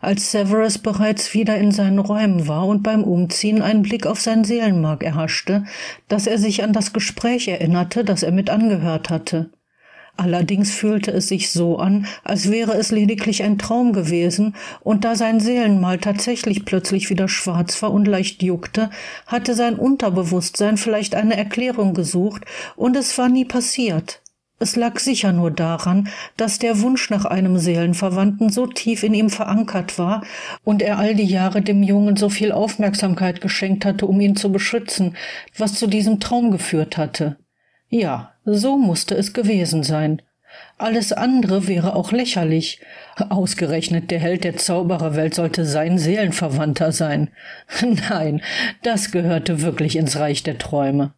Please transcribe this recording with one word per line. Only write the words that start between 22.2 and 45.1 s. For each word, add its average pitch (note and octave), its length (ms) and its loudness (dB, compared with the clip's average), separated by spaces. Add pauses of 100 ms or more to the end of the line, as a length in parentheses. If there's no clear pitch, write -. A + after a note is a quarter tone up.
und B3+ 200 2
es - 220 -2
war B3 120 2
nie B3+ 160 4
passiert. A#3 760 -2 (440)
Es - 140 -2
lag A#3 200 0
sicher G#3+ 360 0
nur E3+ 180 2
daran, F3 560 0 (300)
dass A3+ 200 -2
der A#3 220 0
Wunsch B3 300 2
nach G3+ 160 0
einem F#3 320 2
Seelenverwandten F3+ 920 2
so B3 160 0
tief A#3 380 -4
in A3 100 2
ihm G#3+ 160 2
verankert G3+ 720 -2
war G3+ 240 0 (400)
und G#3 180 2
er G#3 180 0
all G#3+ 160 2
die G#3 100 2
Jahre F#3+ 360 2
dem G3+ 220 4
Jungen G3+ 320 4
so G#3 140 2
viel G#3 240 -2
Aufmerksamkeit G3 880 0
geschenkt G3 420 -2
hatte, G3+ 220 0
um G3 160 4
ihn G3+ 160 4
zu G3 160 0
beschützen, G3 640 -2 (400)
was G#3+ 160 -2
zu A3+ 120 -2
diesem G#3 360 2
Traum A#3+ 280 2
geführt E3+ 460 0
hatte. D3+ 400 -4 (540)
Ja, D#3 460 -2 (100)
so G#3+ 320 2
musste G3 380 2
es G3+ 180 -2
gewesen F3+ 500 0
sein. D#3 380 0 (560)
Alles A3 340 -2
andere G#3 560 2
wäre F3+ 260 0
auch F3+ 200 -2
lächerlich. E3+ 680 0 (380)
Ausgerechnet E3+ 960 -2
der E3+ 80 0
Held E3+ 260 -2
der E3+ 100 -2
Zaubererwelt D#3+ 800 0